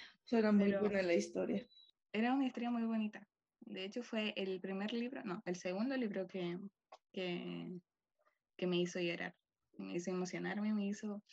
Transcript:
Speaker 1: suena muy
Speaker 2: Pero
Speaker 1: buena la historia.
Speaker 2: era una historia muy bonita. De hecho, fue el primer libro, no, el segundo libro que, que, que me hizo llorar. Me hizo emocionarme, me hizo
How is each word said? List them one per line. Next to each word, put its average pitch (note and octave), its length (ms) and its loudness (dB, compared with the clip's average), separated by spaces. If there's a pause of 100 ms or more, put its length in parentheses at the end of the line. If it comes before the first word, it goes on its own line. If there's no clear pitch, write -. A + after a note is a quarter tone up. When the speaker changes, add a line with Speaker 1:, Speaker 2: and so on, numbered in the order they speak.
(240)
Speaker 1:
suena G#3+ 280 6
muy G3+ 180 8
Speaker 2:
Pero G3 120 4
Speaker 1:
buena G3+ 200 4
la F3 120 4
historia. - 520 2 (480)
Speaker 2:
era A#3 200 2
una C#4 140 4
historia A#3+ 240 -2
muy A#3 120 0
bonita. A3 440 -2 (340)
De G3 220 -8
hecho, G3+ 200 -6
fue G#3+ 340 -2
el F#3+ 240 -2
primer G3 320 -4
libro, B3 300 -4
no, G3 220 -4
el F3+ 100 -2
segundo G#3+ 420 -2
libro G3+ 300 -2
que, F3+ 320 -4 (520)
que, F3 680 -6 (760)
que F#3 100 -2
me F3 100 4
hizo F3 220 0
llorar. F3 360 -2 (420)
Me G3 180 -6
hizo F3 160 -2
emocionarme, F3+ 600 -2
me G3+ 140 0
hizo G#3 460 -6